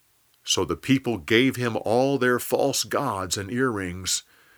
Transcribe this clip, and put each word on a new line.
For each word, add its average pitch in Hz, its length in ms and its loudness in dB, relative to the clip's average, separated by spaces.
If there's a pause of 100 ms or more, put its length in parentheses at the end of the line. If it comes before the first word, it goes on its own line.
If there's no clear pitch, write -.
(440)
So 95 200 0
the 78 120 -2
people 131 400 0
gave 117 400 2
him 120 220 -2
all 127 400 2
their 123 200 2
false 127 460 0
gods 104 540 -2
and 98 120 -6
earrings. 98 760 -2 (340)